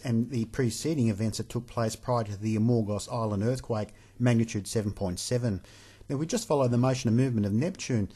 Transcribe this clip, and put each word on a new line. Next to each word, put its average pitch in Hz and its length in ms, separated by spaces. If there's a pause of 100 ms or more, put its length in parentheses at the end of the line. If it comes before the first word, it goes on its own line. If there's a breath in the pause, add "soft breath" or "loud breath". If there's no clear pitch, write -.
and 117 260
the 113 140
preceding 131 640
events 107 300
that 110 100
took 120 180
place 113 300
prior 120 260
to 101 140
the 110 180
Amorgos 107 560
Island 110 320
earthquake, 117 460 (280 loud breath)
magnitude 113 480
seven 104 280
point 90 260
seven. 117 420 (460 loud breath)
Now 143 80
we 151 100
just 220 220
follow 139 220
the 120 80
motion 127 320
and 113 80
movement 120 280
of 98 60
Neptune 120 640